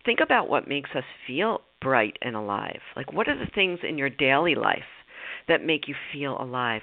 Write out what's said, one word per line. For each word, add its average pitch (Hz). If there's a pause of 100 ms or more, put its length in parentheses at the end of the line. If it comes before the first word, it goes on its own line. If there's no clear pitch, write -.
think 240
about 254
what -
makes 139
us 127 (220)
feel 185 (200)
bright 120
and 120
alive. 104 (160)
Like, 135
what 220
are 277
the 214
things 185 (100)
in 156
your 139
daily 143
life 104 (640)
that 165
make 151
you 143 (180)
feel 143
alive? 123